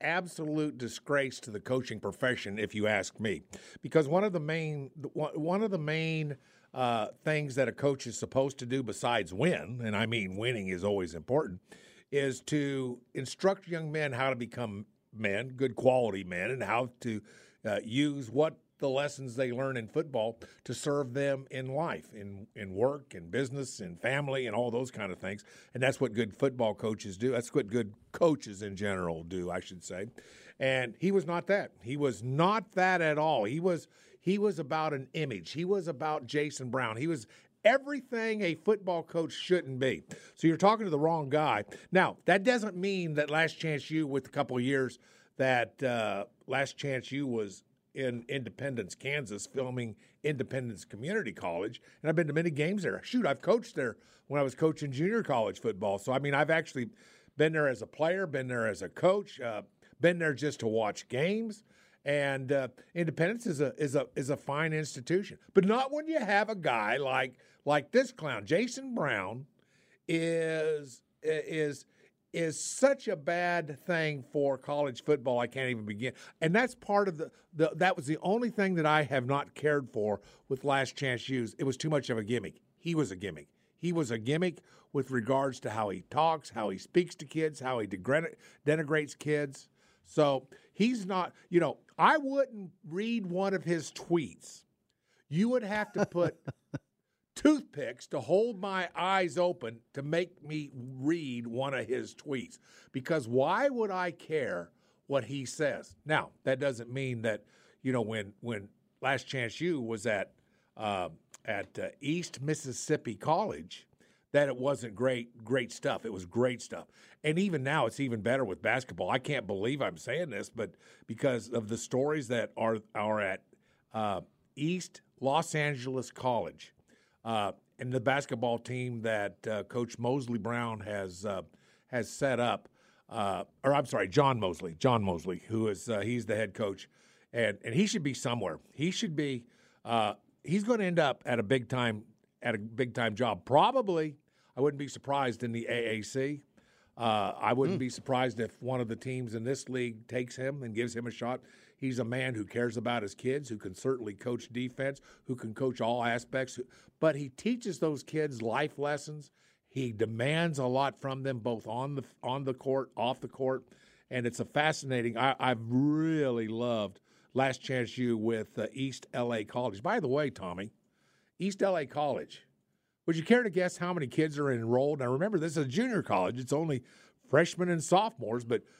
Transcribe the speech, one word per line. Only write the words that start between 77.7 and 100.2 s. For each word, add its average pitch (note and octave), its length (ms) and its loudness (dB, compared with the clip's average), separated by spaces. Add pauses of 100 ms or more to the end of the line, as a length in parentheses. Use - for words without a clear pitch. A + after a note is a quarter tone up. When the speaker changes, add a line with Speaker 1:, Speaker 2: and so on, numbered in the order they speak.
Speaker 1:
that F3+ 200 4
was D3 100 -8
the D3+ 160 0
only A3+ 280 2
thing F#3+ 260 2
that D#3+ 100 2
I D3+ 180 6
have C3+ 220 0
not C#3 280 0
cared D3 380 2
for G#2 300 0 (260)
with C3+ 160 -4
Last C3+ 320 2
Chance B2+ 340 -2
U's. A#2+ 300 -2
It C3+ 60 0
was C3 120 0
too D#3 120 -2
much D3 200 2
of B2 80 2
a A2 60 -2
gimmick. G2+ 380 -2 (180)
He E3+ 160 -2
was C3+ 160 2
a F#2+ 40 -8
gimmick. E2+ 340 -8 (280)
He F3 140 -2
was D#3+ 200 0
a A#2 60 0
gimmick D#3 420 0 (340)
with C3+ 180 0
regards C3 500 0
to A#2 100 -4
how G#2+ 180 0
he F#2 200 -4
talks, D#3+ 420 2
how A2 180 -2
he G2 80 -4
speaks F3 380 0
to D#3 100 -16
kids, D#3 340 -2
how B2+ 200 -2
he G#2+ 80 -2
degre-, A#2+ 460 0 (320)
denigrates D3+ 520 0
kids. D3 500 -2 (380)
So C#3+ 420 2 (260)
he's A3 320 2
not, F#3 280 -2 (160)
you F3 100 4
know, D3 180 2 (200)
I A#3 200 8
wouldn't C4+ 540 -2 (180)
read G#3+ 360 -2
one F#3+ 280 0
of F3 100 0
his E3 280 0
tweets. - 720 -2 (640)
You F#3 200 4
would B3 140 2
have G#3 300 -2
to G3+ 120 2
put F3 300 2 (500)
<laughs> - 500 -20
toothpicks C#3+ 720 2
to D3+ 120 -4
hold F#3+ 400 2
my F#3+ 360 -2
eyes F3+ 420 2
open D3 420 0 (140)
to C#3 80 -8
make E3 440 -2